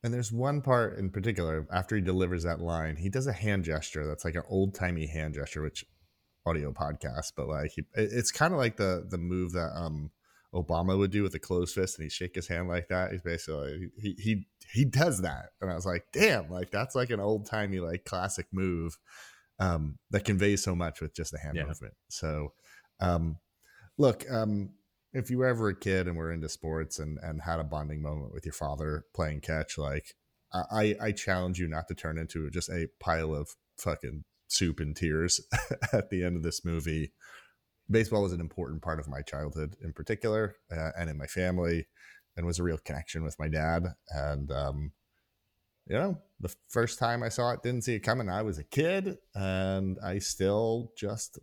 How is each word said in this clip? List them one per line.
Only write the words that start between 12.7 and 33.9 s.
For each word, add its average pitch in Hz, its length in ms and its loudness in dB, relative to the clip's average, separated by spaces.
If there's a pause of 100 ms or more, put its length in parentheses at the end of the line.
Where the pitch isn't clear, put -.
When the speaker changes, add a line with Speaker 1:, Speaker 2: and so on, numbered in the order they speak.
Speaker 1:
like 87 180 -2
that. 92 240 0
He's 90 100 -4
basically, 78 760 -4
he, 104 180 -4
he, 101 300 0 (260)
he 120 120 6
does 131 360 4
that. 73 280 -4 (120)
And 95 80 -2
I 87 60 -2
was 87 100 -4
like, 87 260 -2
"Damn, 131 380 4
like, 90 220 -4
that's, 113 240 -2
like, 123 160 2
an 110 80 0
old-timey, 104 640 0
like, 85 240 -4
classic 92 460 -4
move, 90 460 0 (600)
um, 80 400 2 (140)
that 98 140 2
conveys 101 360 6
so 92 140 2
much 85 260 -2
with 80 140 -6
just 80 160 -4
the 73 80 -6
hand 76 180 -6
Speaker 2:
Yeah. 78 80 0
Speaker 1:
movement." 69 300 -8 (140)
So, 76 440 -2 (460)
um, 82 380 2 (600)
look, 131 340 6
um, 104 380 2 (440)
if 131 180 -2
you 123 60 2
were 127 100 6
ever 113 220 4
a 95 60 0
kid 92 340 2
and 85 80 -2
were 82 140 -2
into 80 180 -2
sports 80 500 -4
and, 76 220 -4
and 78 200 -4
had 82 200 0
a - 20 0
bonding 76 380 -4
moment 73 320 -4
with 80 120 -10
your 76 80 -6
father 76 600 -2
playing 76 280 -2
catch, 78 360 -2
like, 73 360 -4 (400)
I, 92 180 0
I, 107 240 4 (120)
I 107 60 2
challenge 90 440 0
you 90 120 0
not 78 180 -4
to 90 80 -6
turn 80 220 -4
into 80 320 -4
just 85 200 -4
a 85 180 -2 (120)
pile 80 340 2
of 73 220 -4 (220)
fucking 76 480 -4 (220)